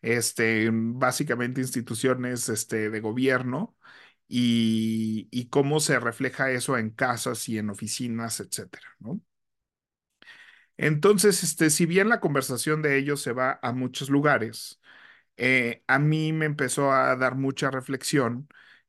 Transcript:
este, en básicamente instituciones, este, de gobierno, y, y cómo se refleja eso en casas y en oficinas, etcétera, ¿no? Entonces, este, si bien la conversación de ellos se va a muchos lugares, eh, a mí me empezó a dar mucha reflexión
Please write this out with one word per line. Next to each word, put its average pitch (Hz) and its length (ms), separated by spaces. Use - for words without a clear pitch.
este, 113 640
en 113 340
básicamente 127 600
instituciones, 123 880
este, 107 420
de 110 100
gobierno, 127 760
y, 110 1000
y 123 180
cómo 143 320
se 143 180
refleja 131 520
eso 127 260
en 110 140
casas 120 580
y 110 100
en 104 120
oficinas, 113 720
etcétera, - 440
¿no? 143 220
Entonces, 185 680
este, 160 260
si 175 160
bien 190 240
la 233 100
conversación 156 640
de 143 160
ellos 143 240
se 143 120
va 127 280
a 123 120
muchos 127 360
lugares, 139 680
eh, 123 500
a 131 120
mí 156 340
me 156 120
empezó 143 480
a 131 220
dar 127 200
mucha 135 360
reflexión 131 760